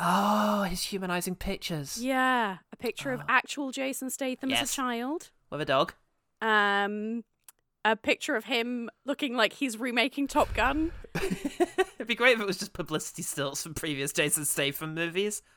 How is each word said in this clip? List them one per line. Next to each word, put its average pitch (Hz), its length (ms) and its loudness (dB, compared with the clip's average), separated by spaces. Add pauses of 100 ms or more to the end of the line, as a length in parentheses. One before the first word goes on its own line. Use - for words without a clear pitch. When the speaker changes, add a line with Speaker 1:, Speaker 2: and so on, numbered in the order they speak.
Speaker 1:
Oh, 208 640 4
his 185 220 -2
humanising 185 520 -2
pictures. 175 680 -6
Speaker 2:
Yeah, 254 560 2 (140)
a - 40 -18
picture 254 360 -4
of 247 80 -4
Speaker 1:
Oh. 143 80 -12
Speaker 2:
actual 262 420 2
Jason 262 380 -4
Statham 262 420 -4
as 233 100 4
Speaker 1:
Yes. 247 120 -2
Speaker 2:
a - 40 -2
child. 254 520 -4 (220)
Speaker 1:
With 143 100 -6
a 151 60 -2
dog. 139 260 4 (480)
Speaker 2:
Um, 208 840 2 (600)
a 220 120 4
picture - 380 0
of 226 100 -2
him 240 440 -2 (160)
looking 277 320 -4
like 220 180 4
he's 247 240 -4
remaking 247 480 0
Top - 280 2
Gun. 285 380 2 (100)
Speaker 1:
<laughs> - 120 -20
It'd - 920 -2
be 233 80 0
great 240 220 6
if 226 40 -2
it 208 60 0
was 185 120 0
just 208 140 -8
publicity 156 500 -4
stills 139 400 -4
from 165 120 -8
previous 143 380 -2
Jason 151 340 2
Statham 156 480 -2
movies. 170 480 -2 (140)